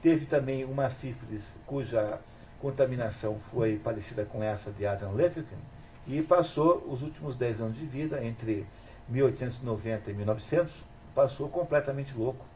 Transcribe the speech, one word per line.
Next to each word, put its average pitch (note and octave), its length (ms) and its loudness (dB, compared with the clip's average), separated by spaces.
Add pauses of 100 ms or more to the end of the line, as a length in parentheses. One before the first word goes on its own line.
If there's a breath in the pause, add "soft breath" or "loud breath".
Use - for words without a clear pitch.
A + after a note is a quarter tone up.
teve D#3+ 260 6
também C3+ 360 2
uma C3 280 0
sífilis A2 520 -8 (220)
cuja A2+ 540 0 (420 loud breath)
contaminação B2 760 0 (120)
foi A2+ 260 2
parecida G#2 480 -4
com G#2+ 180 -4
essa G#2 280 -2
de G2+ 140 -4
Adam G2 280 -2
Levitkin E3 440 0 (500 loud breath)
e C#3+ 140 0
passou E3+ 680 4
os C3 140 -4
últimos D3 340 -6
dez A#2 240 0
anos A2+ 180 -2
de D#3 80 -6
vida, C#3+ 380 -4
entre A2+ 420 -2 (420 loud breath)
mil B2+ 180 4
oitocentos B2 360 0
e C3 40 -8
noventa G#2+ 460 -2
e - 20 -6
mil G2+ 100 -4
e - 20 0
novecentos, D3 480 2 (420)
passou C#3 340 2
completamente C#3 680 0
louco B2 300 -2 (100)